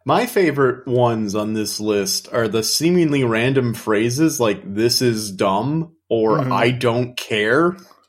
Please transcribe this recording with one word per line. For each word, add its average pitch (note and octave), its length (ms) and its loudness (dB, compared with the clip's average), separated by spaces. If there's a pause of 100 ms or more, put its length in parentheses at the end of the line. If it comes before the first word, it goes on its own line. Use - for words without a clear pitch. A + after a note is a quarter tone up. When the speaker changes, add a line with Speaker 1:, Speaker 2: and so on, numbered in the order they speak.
Speaker 1:
My F3 200 2
favorite C#3 640 0
ones A#2 480 0
on G#2+ 180 -2
this G#2+ 260 -4
list G2+ 540 -2
are A2+ 140 0
the G#2+ 160 -2
seemingly D#3 600 2
random A#2+ 500 0
phrases A#2+ 680 0
like, G#2+ 220 0 (120)
"This A2+ 280 2
is A2 300 0
dumb," A2+ 640 -2 (140)
or, A2 300 2
Speaker 2:
Mm-hmm. B2+ 120 -2
Speaker 1:
"I A#2 200 2
don't B2 440 -2
care." B2+ 640 0 (320)